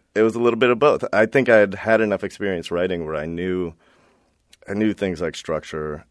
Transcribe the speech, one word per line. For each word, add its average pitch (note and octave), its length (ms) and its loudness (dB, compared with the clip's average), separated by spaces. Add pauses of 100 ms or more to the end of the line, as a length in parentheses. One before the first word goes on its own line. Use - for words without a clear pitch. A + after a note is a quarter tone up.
(160)
it G#2+ 60 4
was A2+ 120 2
a A#2 60 -4
little A#2 180 2
bit B2 120 4
of A#2 100 2
both. C#3 320 2
I A2 140 4
think B2 220 0
I'd G#2 260 6
had A2 260 2
enough G#2 240 -2
experience F#2+ 480 -6
writing F2 340 -2
where D#2 80 -6
I D2+ 120 -6
knew, F2 480 -4 (920)
I G2+ 60 -8
knew G#2+ 180 0
things F#2 280 -4
like E2 160 -4
structure. D2+ 760 -8